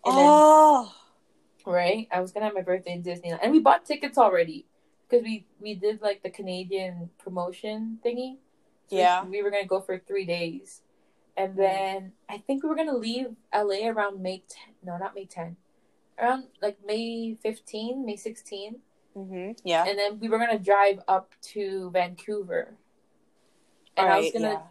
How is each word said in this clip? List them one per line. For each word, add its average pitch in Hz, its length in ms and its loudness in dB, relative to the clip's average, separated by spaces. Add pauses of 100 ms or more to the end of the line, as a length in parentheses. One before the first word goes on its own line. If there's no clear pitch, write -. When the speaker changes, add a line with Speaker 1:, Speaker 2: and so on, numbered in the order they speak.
Speaker 1:
And 254 120 4
then 277 100 10
Speaker 2:
Oh. 302 640 10 (720)
Speaker 1:
Right? 185 460 0
I 180 100 -2
was 185 120 -8
gonna 214 140 -4
have 214 80 -4
my 190 80 -4
birthday 180 320 -4
in 175 100 -10
Disneyland. 175 380 -8
And 240 100 2
we 320 80 8
bought 269 240 4
tickets 285 340 -4
already. 170 480 2 (420)
'Cause 240 140 4
we, 220 240 -8 (140)
we 208 160 -10
did, 208 260 -4
like, 202 220 -4
the 180 60 -10
Canadian 185 880 -8
promotion 214 840 -10
thingy. 254 340 -6 (500)
So 190 80 -6
we, - 60 0
Speaker 2:
Yeah. 180 240 2
Speaker 1:
we 196 160 -8
were 202 80 -2
gonna 202 160 -4
go 190 140 -2
for 190 180 -8
three 196 280 -8
days. 170 560 -8 (540)
And 190 180 -4
Speaker 2:
Mm. - 20 -8
Speaker 1:
then 190 560 -2 (160)
I 208 100 -14
think 269 260 -6
we 311 40 -4
were 311 60 -4
gonna 311 220 -2
leave 233 400 -6 (160)
L 208 200 0
A 208 140 -4
around 202 340 -4
May 185 280 -8
ten. - 340 -20
No, 180 160 -10
not 196 160 -10
May 196 120 -14
ten. 170 300 -14 (600)
Around, 254 300 -2 (120)
like, 202 240 -6
May 226 520 -6
fifteen, 220 680 -8
May 208 120 -8
sixteen. 214 680 -14 (340)
Speaker 2:
Mm-hmm. 190 360 -12 (100)
Yeah. 170 240 0
Speaker 1:
And 202 100 -2
then 202 220 -2
we 220 100 -8
were 220 100 0
gonna 226 200 0
drive 202 480 4
up 190 260 -2 (220)
to 190 360 -8
Vancouver. 180 880 -6 (1200)
And 190 120 4
I 190 100 6
was 202 80 2
Speaker 2:
Right, - 60 -4
Speaker 1:
gonna 214 220 -2
Speaker 2:
yeah. 160 160 -6